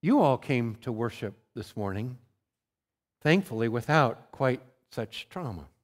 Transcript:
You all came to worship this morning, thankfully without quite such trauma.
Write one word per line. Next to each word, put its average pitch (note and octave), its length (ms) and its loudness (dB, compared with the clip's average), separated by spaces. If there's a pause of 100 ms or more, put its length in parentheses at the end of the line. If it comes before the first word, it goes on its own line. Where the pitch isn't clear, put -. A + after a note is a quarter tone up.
You B3 200 4
all C3+ 160 4
came A#2 380 -2
to B2 160 -10
worship A2 440 -6 (200)
this - 200 -12
morning, G#2+ 440 -6 (1000)
thankfully D3+ 460 2
without A#2+ 640 2
quite C3 300 0 (300)
such - 360 -8
trauma. G#2+ 400 -10 (160)